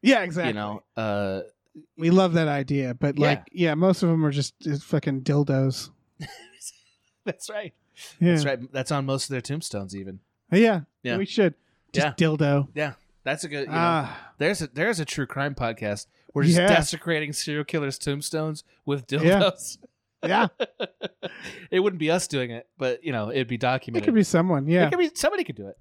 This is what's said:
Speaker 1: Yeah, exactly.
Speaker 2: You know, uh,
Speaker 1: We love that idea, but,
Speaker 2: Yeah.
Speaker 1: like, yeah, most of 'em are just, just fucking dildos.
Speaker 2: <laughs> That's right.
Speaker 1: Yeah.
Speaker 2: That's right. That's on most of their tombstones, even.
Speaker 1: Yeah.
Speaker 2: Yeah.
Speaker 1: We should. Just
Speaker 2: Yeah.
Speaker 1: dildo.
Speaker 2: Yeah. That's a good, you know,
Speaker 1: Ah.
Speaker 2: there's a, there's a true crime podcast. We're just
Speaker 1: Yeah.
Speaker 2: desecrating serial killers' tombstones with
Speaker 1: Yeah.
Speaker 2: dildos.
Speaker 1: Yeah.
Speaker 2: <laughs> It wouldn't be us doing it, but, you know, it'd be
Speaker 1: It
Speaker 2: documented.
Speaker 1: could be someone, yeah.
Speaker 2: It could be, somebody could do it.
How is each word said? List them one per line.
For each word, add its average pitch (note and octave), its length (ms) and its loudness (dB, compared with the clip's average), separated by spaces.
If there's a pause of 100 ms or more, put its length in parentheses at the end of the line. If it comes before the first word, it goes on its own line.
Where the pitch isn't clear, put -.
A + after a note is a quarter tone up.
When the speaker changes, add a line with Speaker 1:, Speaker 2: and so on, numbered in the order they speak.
Speaker 1:
Yeah, A3+ 200 6
exactly. E3 260 -2
Speaker 2:
You G#2+ 60 -2
know, G#2 280 -6 (140)
uh, G2+ 460 -2 (560)
Speaker 1:
We E3 120 0
love F#3 220 6
that E3 160 2
idea, C#3 460 -2
but, C#3 240 -2
Speaker 2:
Yeah. D3 80 4
Speaker 1:
like, D3 260 0
yeah, E3+ 220 0
most F3+ 280 2
of F3 60 2
'em D#3+ 160 2
are D3+ 60 2
just, C#3 300 -4
just D3 220 -4
fucking C#3 420 -2
dildos. C#3 680 0 (280)
Speaker 2:
<laughs> D3 80 -14 (1000)
That's - 260 -8
right. G#3 240 -10 (460)
Speaker 1:
Yeah. F3 140 6
Speaker 2:
That's D3+ 100 2
right. C3 280 -4
That's C3 200 -4
on C#3 140 -2
most C3+ 180 -2
of - 60 -10
their C3 100 -4
tombstones, G2+ 560 -8
even. F#2+ 240 -12 (320)
Speaker 1:
Yeah. G3 300 6 (200)
Speaker 2:
Yeah. B2 160 -2
Speaker 1:
We G3 80 -2
should. F#3 280 2 (380)
Just C#3+ 140 0
Speaker 2:
Yeah. C#3+ 60 -2 (160)
Speaker 1:
dildo. C#3+ 460 2
Speaker 2:
Yeah. C#3+ 200 -4 (300)
That's C#3+ 200 -4
a E3 40 -10
good, C#3+ 180 -6
you D#3 60 -8
know, D#3+ 60 0
Speaker 1:
Ah. E3 600 -2
Speaker 2:
there's E3 240 0
a, D3+ 60 -8
there's F3 320 -2
a D3+ 40 -2
true C3+ 220 -4
crime C#3 280 -4
podcast. A2+ 520 -4 (260)
We're C#3+ 120 2
just E3+ 140 6
Speaker 1:
Yeah. F3+ 100 4
Speaker 2:
desecrating D#3 640 0
serial D3 320 -4
killers' C#3+ 340 -4
tombstones D3+ 640 -4 (220)
with C#3 260 -4
Speaker 1:
Yeah. C3+ 80 0 (220)
Speaker 2:
dildos. - 380 -2 (460)
Speaker 1:
Yeah. G3+ 280 2
Speaker 2:
<laughs> - 60 -20 (1120)
It F#3 100 2
wouldn't F#3+ 200 0
be D#3 100 0
us F3 180 0
doing B2+ 240 -4
it, A#2 160 -14 (100)
but, B2+ 260 -2
you D#3+ 80 -4
know, A2 180 -2
it'd C3 180 0
be A#2+ 80 -4
Speaker 1:
It A2 40 -4
Speaker 2:
documented. C3 440 -2
Speaker 1:
could A#3 100 2
be G#3+ 80 6
someone, E3 460 2
yeah. E3+ 180 6
Speaker 2:
It C#3+ 40 2
could D4 80 0
be, E4+ 160 2
somebody F#4 300 0
could - 120 -10
do G2 120 -14
it. - 120 -18